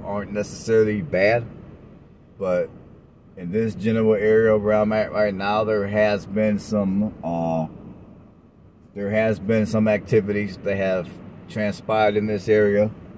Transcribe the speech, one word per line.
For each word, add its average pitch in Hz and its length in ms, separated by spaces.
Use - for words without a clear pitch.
aren't 101 260
necessarily 107 680
bad, 98 460
but 90 300
in 87 120
this 107 240
general 110 400
area 110 440
where 104 160
I'm 107 180
at 107 200
right 104 200
now, 104 320
there 107 220
has 104 400
been 104 320
some, 101 560
uh, 82 440
there 101 140
has 110 300
been 107 260
some 110 240
activities 104 720
that 98 180
have 92 320
transpired 107 720
in 104 80
this 107 240
area. 104 400